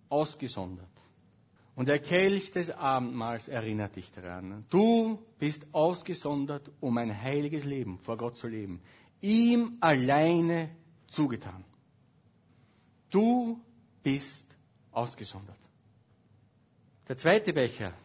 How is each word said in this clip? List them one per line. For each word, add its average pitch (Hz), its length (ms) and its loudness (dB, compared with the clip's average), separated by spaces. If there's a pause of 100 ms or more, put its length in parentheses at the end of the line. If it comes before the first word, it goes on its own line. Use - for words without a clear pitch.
ausgesondert. 101 800 -4 (920)
Und 127 100 0
der 147 120 4
Kelch 190 520 2
des 170 200 -4
Abendmahls 123 760 -2
erinnert 110 480 -4
dich - 160 -14
daran. 92 600 -12
Du 220 480 4 (180)
bist 151 340 -6
ausgesondert, 147 1080 -2
um 120 180 0
ein 110 240 -4
heiliges 147 440 -2
Leben 123 340 -6
vor 113 180 -6
Gott 117 180 -6
zu - 120 -12
leben. 104 340 -8 (400)
Ihm 233 580 4
alleine 160 920 4 (380)
zugetan. 110 560 -2 (1500)
Du 233 500 2 (400)
bist - 440 -2 (460)
ausgesondert. 101 680 -8 (1500)
Der 131 100 -8
zweite 190 360 4
Becher, 113 400 0 (120)